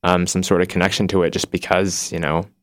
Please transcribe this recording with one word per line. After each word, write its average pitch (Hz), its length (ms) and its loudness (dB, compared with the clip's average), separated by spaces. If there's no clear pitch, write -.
um, 90 240 2
some 92 160 -2
sort 92 180 2
of 92 60 2
connection 95 420 0
to 92 140 2
it 85 80 2
just - 220 -4
because, 92 580 0
you 85 80 -6
know 82 260 0